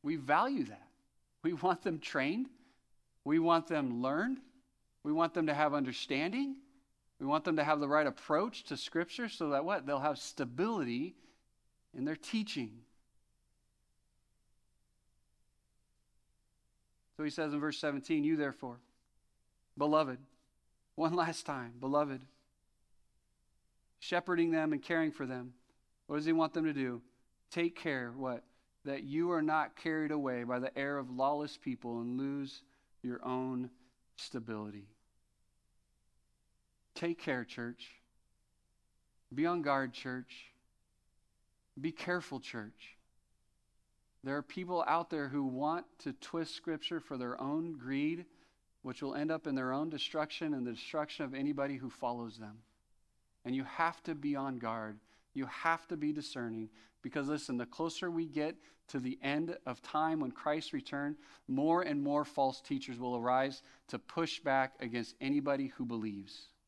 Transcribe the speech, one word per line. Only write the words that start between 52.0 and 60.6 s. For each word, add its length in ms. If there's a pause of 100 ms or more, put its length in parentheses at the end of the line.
them. 220 (880)
And 100
you 80
have 380
to 120
be 220
on 220
guard. 400 (340)
You 140
have 420
to 80
be 160
discerning, 560 (320)
because 280
listen, 280
the 80
closer 460
we 160
get 300 (320)
to 100
the 240
end 420
of 160
time 400
when 120
Christ 420